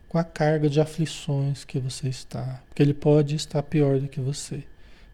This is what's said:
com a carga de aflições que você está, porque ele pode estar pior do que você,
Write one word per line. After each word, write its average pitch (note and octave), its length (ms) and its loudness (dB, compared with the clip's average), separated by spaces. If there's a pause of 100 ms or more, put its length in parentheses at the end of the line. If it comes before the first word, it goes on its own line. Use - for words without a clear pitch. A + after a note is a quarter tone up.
com E3+ 80 0
a E3 60 2
carga D#3 440 2
de D3 140 2
aflições C#3+ 840 -2
que - 140 -6
você C3 320 -6
está, C3 580 -8
porque - 140 0
ele C#3+ 120 6
pode D3 420 4
estar D3+ 260 -4
pior C#3 380 2
do C#3 80 -4
que C#3 140 -8
você, C#3 420 -6 (500)